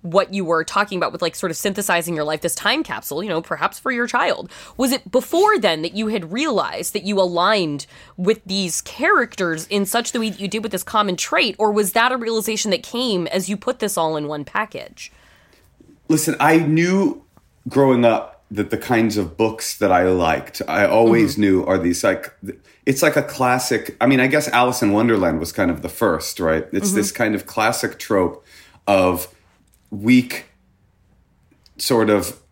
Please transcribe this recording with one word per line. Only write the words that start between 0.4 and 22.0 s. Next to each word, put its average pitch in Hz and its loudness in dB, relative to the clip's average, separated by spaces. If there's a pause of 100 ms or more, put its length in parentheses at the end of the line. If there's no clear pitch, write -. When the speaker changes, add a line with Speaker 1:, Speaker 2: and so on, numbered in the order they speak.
Speaker 1:
were 160 0
talking 190 -2
about 165 -2
with, 165 -10
like, 170 -2
sort 185 -4
of 156 -8
synthesizing 180 -2
your 151 -2
life, 156 -4
this 170 -2
time 254 -2
capsule, 143 -8
you 214 -6
know, 165 -2
perhaps 170 -4
for 262 -4
your 240 -2
child, 254 -2 (260)
was 254 0
it - -6
before 359 2
then 170 0
that 175 -6
you 214 -2
had 180 -4
realized 180 -2
that 208 -6
you 196 -2
aligned 175 0 (280)
with 208 0
these 190 -4
characters 233 -2
in 202 0
such 233 -2
the 240 -4
way 220 -2
that 180 -10
you 196 -6
did 208 -4
with 220 -6
this 185 -6
common 202 0
trait, 294 0
or 214 2
was 208 0
that 233 2
a 262 -2
realization 220 -4
that 185 0
came 226 -2
as 180 -4
you 202 -4
put 240 -6
this 202 -4
all 160 0
in 147 -4
one 147 -8
package? - -8 (960)
Speaker 2:
Listen, 156 0
I 160 6
knew 170 2 (440)
growing 131 4
up - 0
that 104 -4
the - -4
kinds 113 2
of 82 -4
books 110 -2
that 101 2
I 90 4
liked, 87 0
I 98 0
always 113 4
Speaker 1:
Mm-hmm. 104 -2
Speaker 2:
knew 95 4
are 92 2
these, 87 0